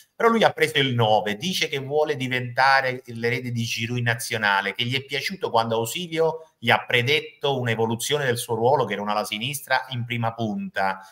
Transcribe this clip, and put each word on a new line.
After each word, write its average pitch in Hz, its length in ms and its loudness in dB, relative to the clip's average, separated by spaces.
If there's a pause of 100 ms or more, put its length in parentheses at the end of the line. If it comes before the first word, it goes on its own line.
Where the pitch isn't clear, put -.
(140)
però 226 140 4
lui 220 160 4
ha 139 80 6
preso 156 260 0
il 135 160 2
nove, 107 420 4
dice 175 320 -2
che 139 100 -4
vuole 147 380 0
diventare 127 920 2
l'erede 120 440 -2
di 120 140 -2
Giroud 117 340 -4
in 120 60 -2
nazionale, 107 680 0
che 120 100 -4
gli 123 100 -2
è 135 100 -4
piaciuto 139 460 -6
quando 113 260 2
Ausilio 160 840 -2
gli 117 120 0
ha 110 160 6
predetto 139 720 0
un'evoluzione 117 680 0
del 120 140 0
suo 120 160 -4
ruolo, 123 300 2
che 101 100 -4
era 101 80 -4
un'ala 104 220 0
sinistra 127 680 -4
in 120 140 -6
prima 117 300 -2
punta, 98 680 -4 (100)